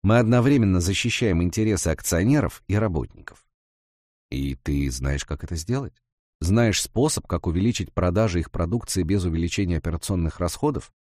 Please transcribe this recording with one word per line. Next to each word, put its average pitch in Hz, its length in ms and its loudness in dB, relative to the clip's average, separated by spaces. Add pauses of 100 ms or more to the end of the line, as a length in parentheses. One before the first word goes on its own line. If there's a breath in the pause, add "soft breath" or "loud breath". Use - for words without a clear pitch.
Мы 107 160 4
одновременно 117 640 4
защищаем 92 600 0
интересы 98 460 0
акционеров 98 760 0
и 98 80 -2
работников. 98 720 -4 (840)
И 67 260 -4
ты 71 340 -2
знаешь, 65 340 -4
как - 200 -8
это 87 120 -8
сделать? 110 380 -6 (460)
Знаешь 104 420 2
способ, - 440 -2
как - 200 -4
увеличить 92 460 0
продажи 90 480 2
их 80 100 -4
продукции 87 520 -2
без 90 220 2
увеличения 85 540 0
операционных 82 600 -2
расходов? 87 520 -2 (120)